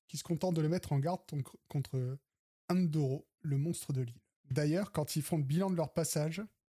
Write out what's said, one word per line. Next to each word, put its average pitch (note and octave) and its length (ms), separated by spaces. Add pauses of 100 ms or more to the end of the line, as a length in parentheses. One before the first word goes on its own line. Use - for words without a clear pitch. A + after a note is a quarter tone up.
qui - 100
se - 60
contentent F3 320
de D#3+ 60
les D#3 80
mettre F3 240
en C#3 60
garde E3+ 280
ton-, C#3+ 160 (240)
contre C3 500 (520)
Andoro, D#3 580 (140)
le C#3+ 160
monstre D#3+ 360
de C3 80
l'île. A#2+ 200 (280)
D'ailleurs, D3+ 420
quand - 240
ils D#3 60
font E3 160
le D3+ 60
bilan E3 260
de F#3 60
leur D#3+ 180
passage, D#3+ 480 (280)